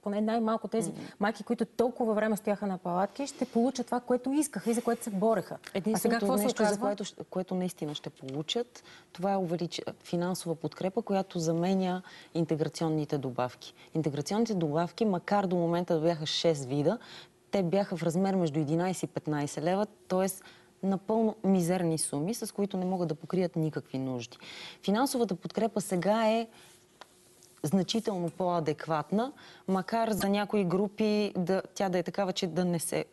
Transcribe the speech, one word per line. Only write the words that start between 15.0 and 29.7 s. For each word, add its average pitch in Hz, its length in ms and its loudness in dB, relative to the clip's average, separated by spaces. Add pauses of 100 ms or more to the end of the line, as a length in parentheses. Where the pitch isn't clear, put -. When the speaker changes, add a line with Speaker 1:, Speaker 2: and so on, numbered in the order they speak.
Speaker 2:
макар 202 400 2
до 180 100 2
момента 175 400 2
да 156 60 2
бяха 160 240 2
шест 151 400 0
вида, 147 320 2 (540)
те 196 120 2
бяха 190 340 0
в 160 60 -4
размер 185 320 2
между 160 240 2
единайсет 165 440 0
и 156 100 -4
петнайсет 147 500 -2
лева, 190 220 2 (220)
тоест 190 360 0 (400)
напълно 214 600 2
мизерни 180 540 2
суми, 151 360 -2
с 226 200 -8
които 202 240 -2
не 185 80 -2
могат 180 240 0
да 156 60 -2
покрият 175 400 -2
никакви 151 420 -2
нужди. 127 400 -6 (460)
Финансовата 226 520 2
подкрепа 208 460 -2
сега 202 480 2
е 226 180 0 (1160)
значително 180 680 0
по-адекватна, 170 1000 0 (360)
макар 220 440 0